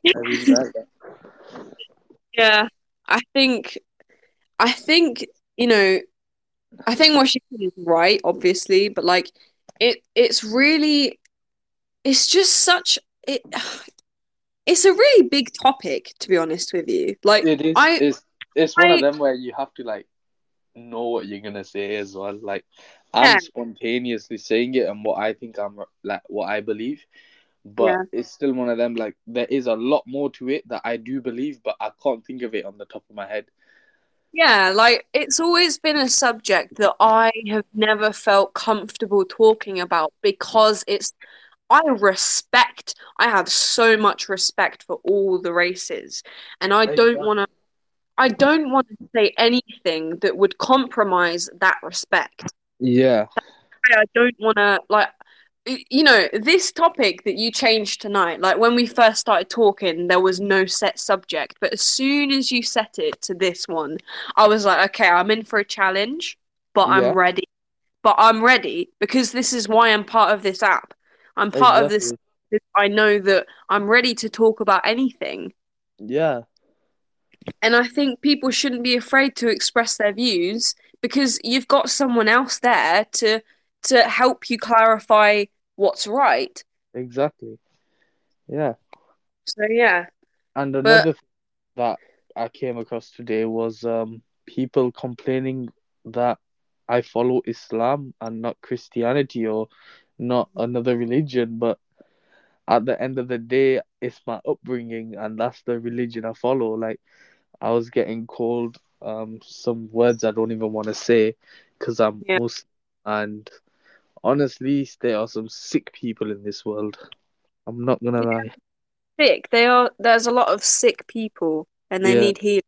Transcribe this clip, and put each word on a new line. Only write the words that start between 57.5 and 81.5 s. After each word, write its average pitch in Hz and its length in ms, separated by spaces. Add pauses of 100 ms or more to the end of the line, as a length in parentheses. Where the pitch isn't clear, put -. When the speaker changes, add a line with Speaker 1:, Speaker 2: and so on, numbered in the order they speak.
Speaker 2:
changed 220 500
tonight, 196 380
like, 190 180
when 233 160
we 240 120
first 226 340
started 214 300
talking, 190 580
there 180 120
was 185 200
no 190 260
set - 320
subject, 180 600
but 196 120
as - 100
soon 277 500
as 269 200
you 240 100
set - 360
it 156 240
to 190 120
this 175 340
one, 156 300 (380)
I 214 120
was 214 160
like, 190 260
"Okay, 202 180
I'm 180 220
in 220 140
for 214 140
a 208 60
challenge, 208 720 (360)
but 190 120
Speaker 1:
Yeah. - 60
Speaker 2:
I'm 190 200
ready." 185 320 (580)
But - 160
I'm 220 260
ready 180 560
because 240 320
this 254 200
is 220 160
why 226 240
I'm 208 120
part 214 300
of 196 80
this 196 200
app. 185 320 (420)
I'm 208 160
part 226 300
of 147 80
this 202 220
Speaker 1:
Exactly. - 60 (320)
Speaker 2:
because 214 160 (100)
I 202 120
know 208 320
that 190 260 (240)
I'm 202 180
ready 240 280
to 220 140
talk 220 300
about 196 260
anything. 233 640 (460)
Speaker 1:
Yeah. 127 440 (1200)
Speaker 2:
And 226 140
I 240 100
think 269 340
people 285 300
shouldn't 240 340
be 247 120
afraid 269 400
to 233 120
express - 480
their 208 160
views 208 640 (260)
because 247 440
you've 247 240